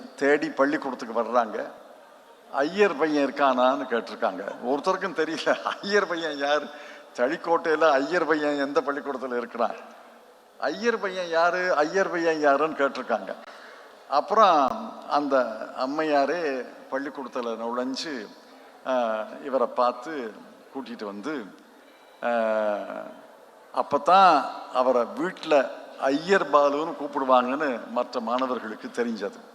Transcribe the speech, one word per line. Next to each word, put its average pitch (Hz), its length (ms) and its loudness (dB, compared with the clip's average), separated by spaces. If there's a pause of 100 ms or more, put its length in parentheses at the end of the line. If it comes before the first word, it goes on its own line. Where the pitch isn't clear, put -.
(160)
தேடி 151 340 2
பள்ளிக்கூடத்துக்கு 131 760 0
வர்றாங்க. 117 420 0 (880)
"ஐயர் 170 460 2
பையன் 147 360 2
இருக்கானான்னு?" 131 560 2
கேட்டிருக்காங்க. 107 540 -4 (220)
ஒருத்தருக்கும் 175 480 -2
தெரியல, 156 420 0 (260)
ஐயர் 202 260 0
பையன் 165 300 -4
யார், 143 260 0 (520)
தளிக்கோட்டையில 156 760 2
ஐயர் 151 360 2
பையன் 147 320 0
எந்த 143 240 0
பள்ளிக்கூடத்துல 131 560 -4
இருக்கிறான், 117 380 -4 (840)
"ஐயர் 202 400 -2
பையன் 185 280 -6
யாரு, 175 480 2
ஐயர் 165 360 2
பையன் 165 280 2
யாருன்னு?" 147 360 4
கேட்டிருக்காங்க. 120 580 -2 (760)
அப்புறம் 151 840 4 (160)
அந்த 143 300 2 (380)
அம்மையாரே 143 880 0 (260)
பள்ளிக்கூடத்துல 131 680 -6
நுழைஞ்சு, 123 680 -6 (600)
ஆ, 113 360 0 (200)
இவரை 127 240 0
பார்த்து 123 680 -2 (400)
கூட்டிட்டு 120 300 -10
வந்து, 104 420 -8 (760)
ஆ, 120 60 0 (1500)
அப்பதான் 156 680 6 (280)
அவரை 127 280 4
வீட்டுல 139 680 0 (300)
ஐயர் 156 520 2
பாலுன்னு 147 500 4
கூப்பிடுவாங்கன்னு 131 800 2 (100)
மற்ற 123 300 -4
மாணவர்களுக்கு 120 840 -4
தெரிஞ்சது. 104 340 -6 (180)